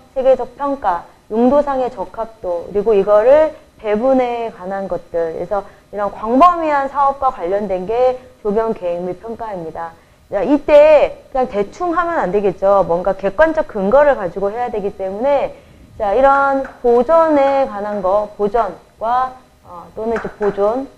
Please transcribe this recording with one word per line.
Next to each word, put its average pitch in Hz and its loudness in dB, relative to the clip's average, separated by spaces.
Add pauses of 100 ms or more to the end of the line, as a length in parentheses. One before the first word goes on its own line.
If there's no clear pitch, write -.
(140)
세계적 254 0
평가, 269 -4 (260)
용도상의 254 2
적합도, 185 -8
그리고 202 0
이거를 214 4 (240)
배분에 233 0
관한 196 -8
것들, 165 -6
그래서 196 -6 (280)
이런 202 -4
광범위한 285 2
사업과 269 0
관련된 190 -4
게 254 0 (240)
조경 220 -2
계획 175 -6
및 180 -6
평가입니다. 185 -12 (400)
자, 196 -2
이때 294 6
그냥 254 -2
대충 254 -4
하면 339 -2
안 220 -2
되겠죠. 196 2
뭔가 180 -2
객관적 302 0
근거를 247 2
가지고 196 -4
해야 240 -6
되기 202 -6
때문에, 214 -2 (420)
자, 202 -2
이런 269 2 (180)
보존에 277 2
관한 208 -6
거, 208 0
보존과, 226 -4 (320)
어, 175 -18 (100)
또는 220 -4
이제 - -8
보존에 208 -2 (120)